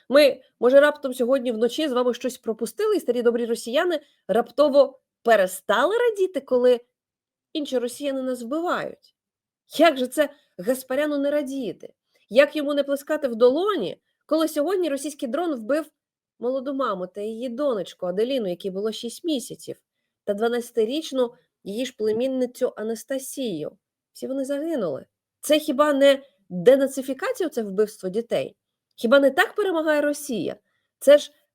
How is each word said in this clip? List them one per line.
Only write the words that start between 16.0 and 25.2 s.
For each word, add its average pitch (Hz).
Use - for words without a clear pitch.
молоду 262
маму 208
та 202
її 226
донечку 233
Аделіну, 214
якій 175
було 202
шість 226
місяців, 233
та 202
дванадцятирічну 240
її 208
ж 247
племінницю 247
Анастасію? 220
Всі -
вони 269
загинули. 277